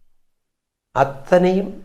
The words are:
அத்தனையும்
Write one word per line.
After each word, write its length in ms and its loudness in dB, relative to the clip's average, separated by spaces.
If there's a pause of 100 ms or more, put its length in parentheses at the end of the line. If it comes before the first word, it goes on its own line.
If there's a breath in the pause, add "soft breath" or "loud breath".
(960)
அத்தனையும் 800 0 (120)